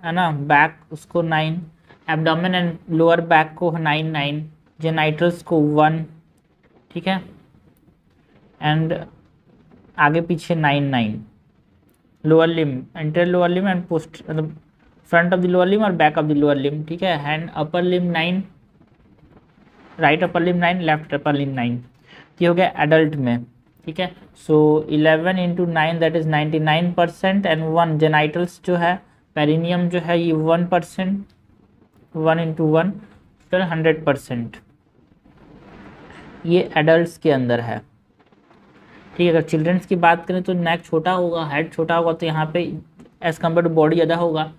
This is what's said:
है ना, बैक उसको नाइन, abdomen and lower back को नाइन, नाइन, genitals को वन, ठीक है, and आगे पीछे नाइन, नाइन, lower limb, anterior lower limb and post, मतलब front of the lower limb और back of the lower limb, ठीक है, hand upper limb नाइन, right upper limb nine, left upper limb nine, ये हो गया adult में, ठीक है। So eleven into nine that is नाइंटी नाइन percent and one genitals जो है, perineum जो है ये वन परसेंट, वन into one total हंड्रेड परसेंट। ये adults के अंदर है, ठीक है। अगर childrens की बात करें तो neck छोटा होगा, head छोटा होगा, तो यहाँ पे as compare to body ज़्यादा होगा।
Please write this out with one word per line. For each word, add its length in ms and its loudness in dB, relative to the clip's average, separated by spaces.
है 60 -4
ना, 200 0
बैक 440 2
उसको 300 -6
नाइन, 400 -2
abdomen 460 0
and 460 -2
lower 160 6
back 260 4
को 220 -2
नाइन, 340 -2
नाइन, 380 -4
genitals 640 0
को 160 0
वन, 460 2
ठीक 160 -8
है, 140 -2
and 320 0
आगे 220 4
पीछे 340 -4
नाइन, 280 0
नाइन, 400 -2
lower 260 4
limb, 260 -2
anterior 380 -2
lower 140 2
limb 260 -2
and 160 -6
post, 380 -8
मतलब 280 -6
front 220 4
of 120 0
the 100 0
lower 160 4
limb 120 2
और 140 0
back 260 2
of 80 -2
the 120 2
lower 220 2
limb, 220 -4
ठीक 160 -8
है, 220 0
hand 380 -6
upper 220 -4
limb 260 0
नाइन, 320 -2
right 280 2
upper 140 -2
limb 180 0
nine, 260 0
left 340 -2
upper 160 -2
limb 200 -4
nine, 280 -4
ये 60 4
हो 60 4
गया 180 2
adult 320 4
में, 300 2
ठीक 140 -10
है। 120 -4
So 80 4
eleven 460 2
into 260 -2
nine 340 -2
that 160 0
is 100 -2
नाइंटी 340 0
नाइन 340 0
percent 540 0
and 160 0
one 240 2
genitals 680 0
जो 100 0
है, 200 0
perineum 540 0
जो 100 -2
है 200 -2
ये 140 0
वन 340 0
परसेंट, 580 -4
वन 220 0
into 340 -2
one 200 2
total 800 -6
हंड्रेड 340 0
परसेंट। 520 -4
ये 320 2
adults 400 4
के 140 2
अंदर 280 2
है, 200 -6
ठीक 80 2
है। 40 4
अगर 120 2
childrens 440 0
की 100 0
बात 300 2
करें 180 -4
तो 100 -4
neck 320 -2
छोटा 260 -2
होगा, 360 -2
head 260 -4
छोटा 220 -2
होगा, 180 0
तो 120 -6
यहाँ 280 -2
पे 260 -4
as 160 -4
compare 280 0
to 60 -2
body 200 4
ज़्यादा 220 2
होगा। 440 -4